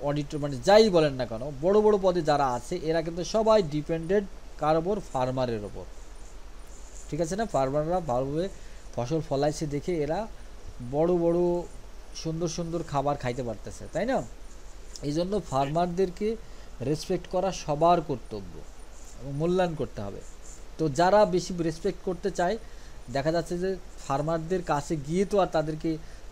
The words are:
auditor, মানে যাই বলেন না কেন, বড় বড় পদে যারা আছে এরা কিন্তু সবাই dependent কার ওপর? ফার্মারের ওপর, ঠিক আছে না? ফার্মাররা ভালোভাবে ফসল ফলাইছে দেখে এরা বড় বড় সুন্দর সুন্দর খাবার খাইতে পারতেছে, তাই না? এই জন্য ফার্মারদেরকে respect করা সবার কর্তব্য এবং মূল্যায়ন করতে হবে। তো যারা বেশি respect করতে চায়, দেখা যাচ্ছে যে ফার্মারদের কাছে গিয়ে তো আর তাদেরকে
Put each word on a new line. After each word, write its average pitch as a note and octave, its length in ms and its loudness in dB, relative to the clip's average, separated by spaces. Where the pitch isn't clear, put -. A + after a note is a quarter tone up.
auditor, D3 360 -2
মানে C#3+ 280 -4
যাই G#3+ 240 10
বলেন D#3 240 6
না B2+ 120 -2
কেন, A2+ 260 -6
বড় G3+ 200 6
বড় G#3+ 200 6
পদে F3+ 200 4
যারা C#3+ 320 4
আছে B2 220 -4
এরা D#3+ 260 0
কিন্তু E3+ 220 -4
সবাই A3 400 6
dependent E3 680 0
কার D#3 200 4
ওপর? F#3+ 220 0
ফার্মারের B2+ 520 0
ওপর, F#2+ 180 -8
ঠিক D3+ 120 -2
আছে E3+ 140 0
না? A3 100 0
ফার্মাররা D3+ 540 2
ভালোভাবে D3 500 0
ফসল C3 340 0
ফলাইছে D3 380 0
দেখে D3 360 -2
এরা F3 240 -2
বড় E3 220 4
বড় E3+ 240 4
সুন্দর D#3+ 320 -4
সুন্দর E3 360 -4
খাবার C#3 340 0
খাইতে B2+ 260 -2
পারতেছে, A2 500 -6
তাই E3 120 0
না? A#3+ 160 2
এই C#3+ 120 -2
জন্য F#3 360 0
ফার্মারদেরকে F3 840 0
respect D#3 420 -2
করা F#3 240 0
সবার E3 500 4
কর্তব্য G#2 580 -6
এবং C#3 120 -8
মূল্যায়ন F3 420 2
করতে A#2+ 260 -4
হবে। G2 200 -8
তো D#3+ 120 2
যারা F#3 360 8
বেশি F3 340 0
respect E3 460 -2
করতে F#3 260 -2
চায়, F3+ 260 2
দেখা C#3 180 2
যাচ্ছে E3+ 260 0
যে F#3 180 0
ফার্মারদের D#3+ 560 0
কাছে D#3 320 0
গিয়ে D#3+ 300 2
তো G3 140 2
আর F3 80 6
তাদেরকে D#3 500 0